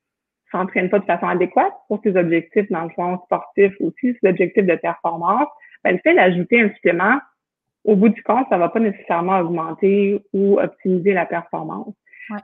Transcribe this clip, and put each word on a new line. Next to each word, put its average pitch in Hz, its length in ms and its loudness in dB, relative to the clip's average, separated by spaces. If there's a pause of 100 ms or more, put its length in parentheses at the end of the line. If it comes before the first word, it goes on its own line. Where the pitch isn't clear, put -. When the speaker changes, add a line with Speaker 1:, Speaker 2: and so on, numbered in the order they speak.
(500)
Speaker 1:
s'entraîne 185 400 -4
pas 208 80 2
de 202 80 -2
façon 180 200 -2
adéquate 180 460 0 (160)
pour 214 160 -4
ses 196 100 0
objectifs, 175 560 0
dans 170 140 -4
le 165 60 -8
fond, 180 340 -4
sportifs 196 560 0
aussi, 240 400 -4
ses 196 80 2
objectifs 185 380 0
de 165 100 2
performance, 170 720 -4 (340)
ben, - 100 0
le 185 120 -2
fait 330 100 4
d'ajouter 185 460 2
un 208 140 2
supplément, 196 440 0 (680)
au 214 120 4
bout 208 140 4
du - 120 -6
compte, 247 280 0
ça 196 80 2
va 170 100 2
pas 220 100 -4
nécessairement 190 600 -2
augmenter 196 840 -2 (100)
ou 196 280 2
optimiser 185 540 -2
la 170 120 0
performance. 170 680 -10 (360)
Speaker 2:
Ouais. 208 140 -10